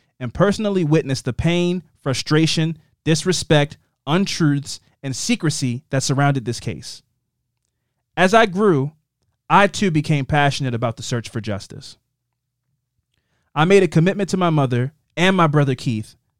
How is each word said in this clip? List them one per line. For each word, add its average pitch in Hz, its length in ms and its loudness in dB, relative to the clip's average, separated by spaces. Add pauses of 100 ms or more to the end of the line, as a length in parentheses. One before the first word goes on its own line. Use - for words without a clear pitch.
(200)
and 123 140 -8
personally 202 500 0
witnessed 147 420 0
the 120 80 -4
pain, 175 500 -2 (180)
frustration, 156 760 0 (260)
disrespect, 156 720 0 (280)
untruths, 147 720 0 (240)
and 135 120 -8
secrecy 143 760 -2
that 135 120 -2
surrounded 139 420 0
this 117 140 -6
case. - 440 -12 (1120)
As 180 180 2
I 226 140 6
grew, 170 440 2 (580)
I 196 180 6
too 196 240 -2
became 151 340 -2
passionate 143 480 0
about 117 240 -6
the - 60 -14
search 120 260 -6
for 120 100 -8
justice. - 580 -12 (1600)
I 147 100 4
made 190 180 6
a 175 40 2
commitment 185 440 2
to 196 60 -2
my 180 120 2
mother 131 440 0 (220)
and 185 200 2
my 170 120 4
brother 143 280 2
Keith 110 400 -6 (240)